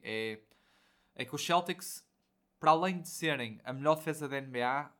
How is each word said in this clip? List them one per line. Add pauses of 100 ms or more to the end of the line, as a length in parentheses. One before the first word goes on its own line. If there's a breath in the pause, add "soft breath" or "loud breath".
é, (720 soft breath)
é
que
os
Celtics, (540)
para
além
de
serem
a
melhor
defesa
da
N
B
A,